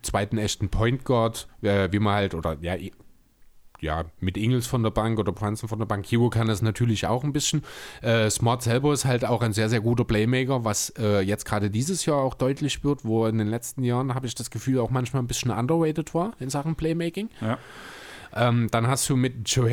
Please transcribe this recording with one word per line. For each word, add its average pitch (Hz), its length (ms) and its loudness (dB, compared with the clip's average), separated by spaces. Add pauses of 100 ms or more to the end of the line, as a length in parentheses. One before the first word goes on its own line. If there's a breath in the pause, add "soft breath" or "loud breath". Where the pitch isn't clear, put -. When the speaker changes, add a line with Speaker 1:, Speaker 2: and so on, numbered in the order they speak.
Speaker 1:
zweiten 107 340 -2
echten 104 320 -2
Point 120 340 0
Guard, 113 440 0 (140)
äh, 101 300 2
wie 101 80 2
man 104 140 2
halt, 98 220 2
oder 80 260 -4
ja, 85 140 -4
i-, - 180 -10 (880)
ja, 78 240 -2 (160)
mit 92 160 -2
Ingles 120 300 2
von 123 160 0
der 110 80 2
Bank 110 280 0
oder 98 140 0
Brunson 104 340 -4
von 110 120 -6
der 110 80 -2
Bank. 101 180 -2
Hero 117 240 4
kann 113 180 2
das 110 140 0
natürlich 110 460 2
auch 123 180 0
ein 143 80 -2
bisschen. 147 300 0 (380 loud breath)
Äh, 113 280 2
Smart 117 320 2
selber 135 320 2
ist 139 100 0
halt 127 220 2
auch 117 160 2
ein 113 100 2
sehr, 110 160 2
sehr 113 140 2
guter 117 240 2
Playmaker, 123 580 2
was, - 340 -2
äh, 104 240 4
jetzt 101 240 0
gerade 104 240 0
dieses 139 360 -2
Jahr 151 140 2
auch 131 160 0
deutlich 135 500 -2
wird, 143 180 0
wo 113 220 2
in 110 140 2
den 104 80 2
letzten 117 360 -4
Jahren, 123 320 0
habe 131 100 -4
ich 113 100 -6
das - 160 -8
Gefühl, 131 280 0
auch 113 120 0
manchmal 127 300 0
ein 120 60 -2
bisschen 123 240 -2
underrated 156 600 0
war 180 260 0
in 131 100 -6
Sachen 147 260 -2
Playmaking. 170 540 -2 (120)
Speaker 2:
Ja. - 160 0 (760 loud breath)
Speaker 1:
Ähm, 120 380 2
dann 117 160 2
hast 131 220 0
du 139 80 2
mit 123 320 0
Joe 120 240 2